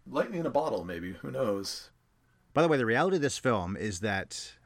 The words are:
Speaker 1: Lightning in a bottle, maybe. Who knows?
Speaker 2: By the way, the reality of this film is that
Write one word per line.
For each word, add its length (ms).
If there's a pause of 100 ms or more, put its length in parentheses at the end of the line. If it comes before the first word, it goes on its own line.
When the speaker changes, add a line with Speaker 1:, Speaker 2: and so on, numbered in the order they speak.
Speaker 1:
Lightning 320
in 40
a 40
bottle, 340
maybe. 380
Who 100
knows? 580 (640)
Speaker 2:
By 100
the 40
way, 100
the 80
reality 320
of 40
this 160
film 400
is 220
that 540 (120)